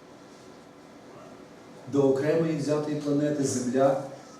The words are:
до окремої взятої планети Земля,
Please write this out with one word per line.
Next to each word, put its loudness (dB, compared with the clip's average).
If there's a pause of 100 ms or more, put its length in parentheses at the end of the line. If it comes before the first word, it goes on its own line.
(1900)
до 6
окремої 2
взятої -2
планети 0
Земля, 2 (360)